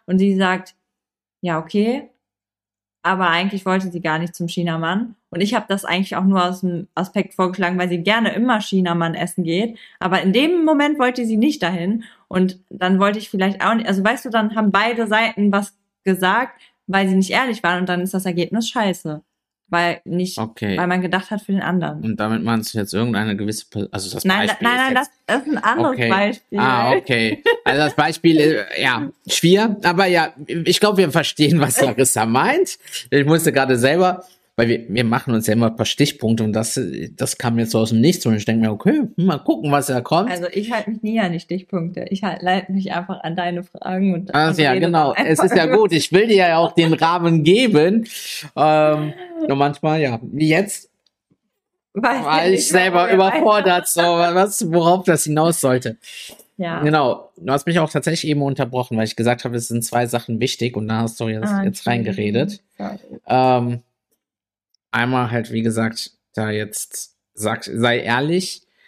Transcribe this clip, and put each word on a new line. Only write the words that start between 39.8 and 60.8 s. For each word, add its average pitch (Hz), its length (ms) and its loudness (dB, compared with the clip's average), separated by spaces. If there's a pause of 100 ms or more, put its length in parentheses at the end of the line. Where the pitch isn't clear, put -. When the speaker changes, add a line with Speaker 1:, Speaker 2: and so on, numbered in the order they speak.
Speaker 2:
da 127 160 -2
kommt. 180 300 0
Speaker 1:
Also 175 200 -6
ich 208 200 -4
halte 214 180 -4
mich 214 140 -8
nie 226 160 -2
an 180 120 0
die 165 80 -4
Stichpunkte. 180 720 -6
Ich 196 140 -6
halt-, 185 180 -6
leite 185 300 -2
mich 190 200 -2
einfach 180 320 -8
an 165 120 -6
deine 175 280 -4
Fragen 185 520 -2
und 190 180 -8
Speaker 2:
Ah, 156 160 2
Speaker 1:
und 156 80 -2
Speaker 2:
ja, 147 140 4
Speaker 1:
rede 170 160 2
Speaker 2:
genau. 156 260 2
Speaker 1:
dann - 140 0
Speaker 2:
Es 160 60 4
ist 175 180 2
Speaker 1:
einfach - 60 4
Speaker 2:
ja 165 80 4
Speaker 1:
los. 160 120 4
Speaker 2:
gut, 208 140 4
ich 160 200 0
will 196 160 6
dir 220 80 6 (120)
ja 165 100 4
auch 165 140 2
den 165 220 4
Rahmen 165 500 2
geben. 202 640 4 (480)
Ähm, 151 580 2 (340)
nur 139 100 0
manchmal, 156 440 0
ja, 120 200 -2
wie 151 280 -2
jetzt, 190 400 -2 (1040)
Speaker 1:
Weiß 240 320 -2
Speaker 2:
weil 156 120 2 (120)
Speaker 1:
ja 190 40 6
Speaker 2:
ich 190 60 2
Speaker 1:
nicht - 140 -2
mehr, 185 100 6
Speaker 2:
selber 175 200 2
Speaker 1:
wo 180 40 0
wir 185 80 2
Speaker 2:
überfordert, 190 720 4
so, - 140 0
was, 175 680 2
worauf 175 340 4
das 165 180 2
hinaus 156 380 2
sollte. 127 360 0 (600)
Speaker 1:
Ja. 170 260 -6
Speaker 2:
Genau. 147 540 0
Du 92 140 -4
hast 139 140 0
mich 170 140 2
auch 156 100 0
tatsächlich 156 400 -2
eben 143 120 2
unterbrochen, 127 560 -2
weil 110 80 0
ich 107 100 -6
gesagt 120 300 0
habe, 120 100 -6
es 117 140 -6
sind 117 140 -2
zwei 120 220 -2
Sachen 117 360 -4
wichtig 120 340 -2
und 107 140 -6